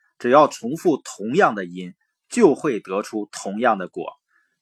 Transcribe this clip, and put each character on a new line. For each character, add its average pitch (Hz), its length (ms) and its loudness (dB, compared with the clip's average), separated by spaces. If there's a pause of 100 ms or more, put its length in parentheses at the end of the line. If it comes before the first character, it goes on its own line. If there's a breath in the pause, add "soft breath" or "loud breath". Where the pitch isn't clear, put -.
(180)
只 120 140 -2
要 143 160 8
重 - 280 -10
复 160 220 0
同 - 380 -10
样 170 180 4
的 98 120 -8
因， 90 280 -14 (340)
就 185 280 4
会 123 240 -4
得 95 240 -4
出 104 280 -10
同 101 280 -10
样 117 180 2
的 90 100 -8
果。 - 260 -10 (480)